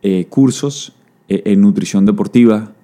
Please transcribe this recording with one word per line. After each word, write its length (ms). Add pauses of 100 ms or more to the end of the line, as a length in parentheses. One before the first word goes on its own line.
eh, 280
cursos, 640 (340)
eh, 180
en 160
nutrición 440
deportiva 680 (120)